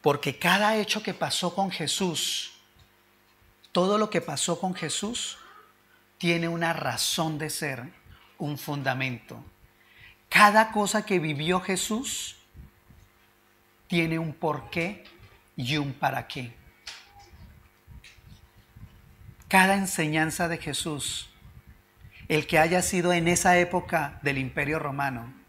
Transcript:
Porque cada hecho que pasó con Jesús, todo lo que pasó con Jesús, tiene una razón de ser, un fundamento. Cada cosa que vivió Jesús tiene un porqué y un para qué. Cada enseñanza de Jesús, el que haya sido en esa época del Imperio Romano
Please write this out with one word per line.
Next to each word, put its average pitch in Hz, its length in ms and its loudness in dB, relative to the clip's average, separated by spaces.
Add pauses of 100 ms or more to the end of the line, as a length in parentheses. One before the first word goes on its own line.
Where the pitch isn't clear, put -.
Porque 139 360 0
cada 208 380 4
hecho 214 260 -2
que 190 120 -4
pasó 170 400 -2
con 190 160 0
Jesús, - 800 -4 (1200)
todo 190 240 4
lo 214 140 2
que 170 100 0
pasó 165 400 -4
con 185 140 -2
Jesús, - 640 -6 (800)
tiene 170 300 2
una 170 260 0
razón 156 640 -2
de 151 100 -6
ser, 139 420 -6 (460)
un 147 220 -6
fundamento. 131 840 -4 (840)
Cada 220 420 8
cosa 208 360 0
que 190 120 2
vivió 156 420 0
Jesús - 760 -4 (1500)
tiene 165 320 0
un 160 160 -6
porqué 170 680 -4 (520)
y 135 220 -2
un 139 160 -4
para 135 320 -2
qué. 120 280 -12 (3000)
Cada 190 280 6
enseñanza 160 720 0
de 165 100 -2
Jesús, - 720 -6 (1000)
el 151 180 2
que 165 120 4
haya 170 240 4
sido 175 320 2
en 165 120 2
esa 175 320 6
época 170 640 0
del 143 140 0
Imperio 139 420 -2
Romano 135 540 -4 (160)